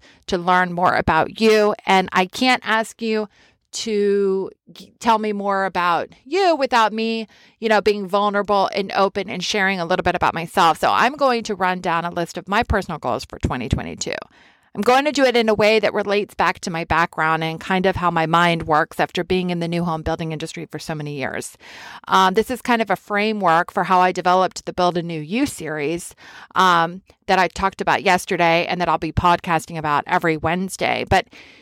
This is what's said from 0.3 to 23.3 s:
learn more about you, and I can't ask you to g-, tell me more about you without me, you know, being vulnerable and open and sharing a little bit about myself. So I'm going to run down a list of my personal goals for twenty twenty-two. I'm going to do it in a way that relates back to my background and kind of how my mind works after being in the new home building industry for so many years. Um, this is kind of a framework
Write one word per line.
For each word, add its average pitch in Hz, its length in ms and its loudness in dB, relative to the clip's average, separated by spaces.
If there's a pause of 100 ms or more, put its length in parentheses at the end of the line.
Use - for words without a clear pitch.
learn 180 360 2
more 175 220 2
about 160 440 0
you, 214 360 4 (100)
and 190 260 2
I 185 140 2
can't 247 400 -2
ask 220 340 -4
you 220 300 -4 (440)
to 202 760 0 (220)
g-, - 280 -20
tell 226 200 2
me 214 140 -4
more 196 320 -2
about 175 440 0 (140)
you 339 320 2
without 240 380 2
me, 226 340 -4 (320)
you 220 100 -2
know, 208 120 4
being 202 260 0
vulnerable 202 640 0
and 196 200 -4
open 196 360 0
and 180 140 -8
sharing 190 360 -2
a 170 60 -4
little 180 180 0
bit 180 120 0
about 151 180 0
myself. 165 460 2
So 147 100 2
I'm 165 260 2
going 254 280 0
to 214 100 -6
run 185 280 -2
down 170 240 -2
a 175 40 -4
list 170 300 -6
of - 80 -16
my 208 160 2
personal 180 340 -2
goals 123 260 -4
for - 140 -16
twenty 127 320 -4
twenty-two. - 460 -4 (600)
I'm 208 80 -4
going 254 220 4
to 302 60 -2
do 269 140 2
it 247 100 4
in 226 140 2
a 214 60 4
way 214 240 4
that 208 140 0
relates 202 420 -2
back 185 240 0
to - 100 -8
my 165 140 -6
background 160 600 0
and 160 160 -6
kind 185 280 0
of 185 80 0
how 175 160 0
my 165 160 0
mind 170 400 2
works 160 320 0
after 165 240 -2
being 180 260 -2
in 175 100 -4
the 170 80 -4
new 170 160 -2
home 160 200 -4
building 160 300 -4
industry 156 340 -12
for - 100 -12
so 160 160 -8
many 147 220 -10
years. 127 420 -8 (500)
Um, 190 280 4
this 220 160 0
is 240 100 -8
kind 233 180 0
of 208 120 -2
a 185 40 0
framework 202 760 0